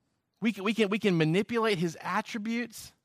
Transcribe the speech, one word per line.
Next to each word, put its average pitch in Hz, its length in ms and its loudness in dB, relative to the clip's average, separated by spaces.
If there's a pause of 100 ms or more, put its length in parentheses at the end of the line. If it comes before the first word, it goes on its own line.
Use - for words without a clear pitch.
(400)
We 226 100 2
can, 196 140 -4
we 214 100 2
can, 214 140 2
we 214 100 0
can 190 180 2
manipulate 208 640 2
his 165 220 -2
attributes 220 920 -6 (120)